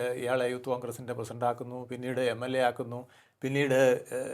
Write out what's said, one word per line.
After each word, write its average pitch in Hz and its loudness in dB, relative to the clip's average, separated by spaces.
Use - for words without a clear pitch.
ഇയാളെ 123 2
യൂത്ത് 123 -4
കോൺഗ്രസിൻ്റെ 123 -4
പ്രസിഡന്റാക്കുന്നു, 120 -4
പിന്നീട് 127 -2
എം 120 0
എൽ 131 -2
എ - 2
ആക്കുന്നു, 120 0
പിന്നീട്, 135 4
ആ, 127 -2